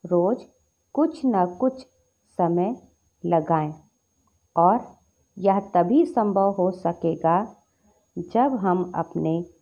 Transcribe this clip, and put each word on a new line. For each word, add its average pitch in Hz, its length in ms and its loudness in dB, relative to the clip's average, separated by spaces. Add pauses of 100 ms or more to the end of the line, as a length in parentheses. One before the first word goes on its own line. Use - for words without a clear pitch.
रोज़ 180 320 2 (540)
कुछ 320 340 0
न 180 300 0
कुछ 262 300 -4 (520)
समय 175 500 -2 (380)
लगाएं, 156 480 0 (800)
और 185 420 2 (400)
यह 190 220 2
तभी 202 460 2
संभव 202 460 0
हो 190 180 0
सकेगा 175 840 -2 (640)
जब 233 340 0
हम 185 420 -2
अपने 165 480 -4 (200)